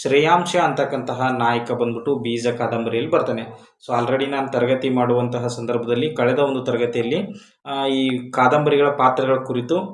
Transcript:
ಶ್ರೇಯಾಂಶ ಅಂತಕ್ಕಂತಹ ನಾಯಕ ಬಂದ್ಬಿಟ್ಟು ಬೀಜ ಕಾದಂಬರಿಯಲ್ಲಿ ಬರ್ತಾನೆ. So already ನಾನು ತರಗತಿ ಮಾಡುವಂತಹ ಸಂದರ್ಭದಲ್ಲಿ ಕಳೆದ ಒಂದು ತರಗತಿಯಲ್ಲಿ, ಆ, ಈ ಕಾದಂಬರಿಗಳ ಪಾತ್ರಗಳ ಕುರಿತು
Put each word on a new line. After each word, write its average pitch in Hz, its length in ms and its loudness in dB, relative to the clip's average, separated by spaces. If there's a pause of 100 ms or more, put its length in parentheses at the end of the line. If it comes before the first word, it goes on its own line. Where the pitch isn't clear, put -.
ಶ್ರೇಯಾಂಶ 165 540 4
ಅಂತಕ್ಕಂತಹ 135 680 0 (180)
ನಾಯಕ 120 320 0
ಬಂದ್ಬಿಟ್ಟು 120 440 -2
ಬೀಜ 117 320 -2
ಕಾದಂಬರಿಯಲ್ಲಿ 117 640 -2
ಬರ್ತಾನೆ. 123 300 0 (440)
So 120 140 -2
already 131 320 0
ನಾನು 135 200 -2
ತರಗತಿ 127 380 0
ಮಾಡುವಂತಹ 123 580 0
ಸಂದರ್ಭದಲ್ಲಿ 120 680 -2
ಕಳೆದ 127 240 2
ಒಂದು 135 260 0
ತರಗತಿಯಲ್ಲಿ, 120 540 -2 (460)
ಆ, 139 220 -4
ಈ 131 440 -2
ಕಾದಂಬರಿಗಳ 143 560 4
ಪಾತ್ರಗಳ 131 480 2
ಕುರಿತು 127 420 -2 (160)